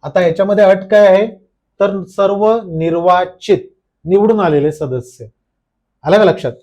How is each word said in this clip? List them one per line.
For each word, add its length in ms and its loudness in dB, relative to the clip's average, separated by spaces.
आता 180 -2
याच्यामध्ये 420 0
अट 200 2
काय 240 4
आहे? 280 2
तर 240 -2
सर्व 580 -2
निर्वाचित, 960 -2
निवडून 340 0
आलेले 320 0
सदस्य. 540 -10
आलं 140 2
का 60 2
लक्षात? 380 -2